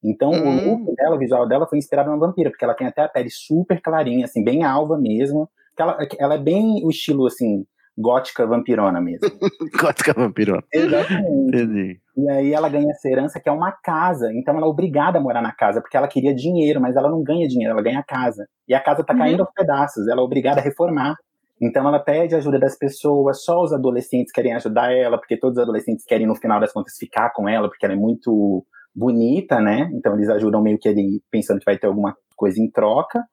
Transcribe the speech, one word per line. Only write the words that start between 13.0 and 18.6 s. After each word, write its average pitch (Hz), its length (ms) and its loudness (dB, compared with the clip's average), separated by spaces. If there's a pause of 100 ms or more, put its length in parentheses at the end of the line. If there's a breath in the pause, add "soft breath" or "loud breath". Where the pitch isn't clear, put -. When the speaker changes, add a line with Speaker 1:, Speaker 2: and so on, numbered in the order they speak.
Speaker 1:
herança, 135 300 0
que - 100 -2
é - 20 2
uma 170 200 -2
casa. 160 600 -2
Então 131 240 -2
ela 156 120 0
é - 20 4
obrigada 156 480 0
a 147 40 2
morar 120 200 -2
na 113 120 -4
casa, 107 280 0
porque - 160 -4
ela 135 100 2
queria 139 280 0
dinheiro, 147 440 2
mas 127 160 0
ela 139 140 2
não 160 140 -2
ganha 156 240 0
dinheiro, 120 260 0
ela 110 80 0
ganha 117 180 -2
a 143 40 -8
casa. 120 440 -4 (200)